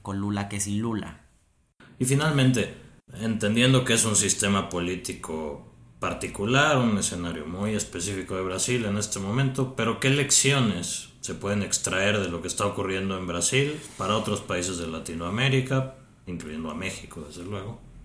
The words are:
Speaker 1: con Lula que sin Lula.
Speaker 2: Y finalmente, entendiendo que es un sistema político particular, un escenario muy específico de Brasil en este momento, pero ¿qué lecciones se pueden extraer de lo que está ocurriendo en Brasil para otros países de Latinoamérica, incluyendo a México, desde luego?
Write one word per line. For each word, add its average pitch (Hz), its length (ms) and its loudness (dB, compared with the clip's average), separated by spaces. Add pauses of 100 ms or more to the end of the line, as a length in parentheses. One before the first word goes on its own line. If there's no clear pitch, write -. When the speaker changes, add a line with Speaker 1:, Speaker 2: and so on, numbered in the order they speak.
Speaker 1:
con 98 160 -4
Lula 101 300 -2
que 101 100 -6
sin 101 220 -2
Lula. 107 400 -4 (800)
Speaker 2:
Y 127 40 2
finalmente, 131 720 4 (360)
entendiendo 113 720 4
que 117 100 4
es 117 100 6
un 107 120 4
sistema 98 520 4
político 87 1040 -4 (280)
particular, 120 800 2
un 113 200 4
escenario 85 480 -4
muy 98 280 -2
específico 95 600 -4
de 92 80 -2
Brasil 95 440 0
en 101 120 0
este 104 220 -4
momento, 131 560 0
pero 113 240 0
¿qué 135 100 2
lecciones 135 1000 2 (100)
se 92 140 -8
pueden 101 280 -2
extraer 98 580 0
de 95 80 -2
lo 85 140 -6
que 90 60 -6
está 101 180 -2
ocurriendo 95 500 -2
en 92 100 -6
Brasil 87 540 0 (160)
para 101 180 0
otros 107 280 0
países 90 340 -2
de 82 100 -4
Latinoamérica, 117 1080 0 (320)
incluyendo 80 440 -8
a 76 40 -8
México, 85 520 -8
desde 87 160 -14
luego? 101 380 -8 (240)